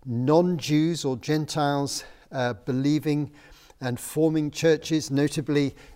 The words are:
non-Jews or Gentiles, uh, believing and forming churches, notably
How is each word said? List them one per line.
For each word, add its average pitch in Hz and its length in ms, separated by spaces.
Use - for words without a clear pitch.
non-Jews 151 1000
or 131 100
Gentiles, 143 880
uh, 123 180
believing 147 800
and 123 180
forming 156 540
churches, 156 580
notably 143 680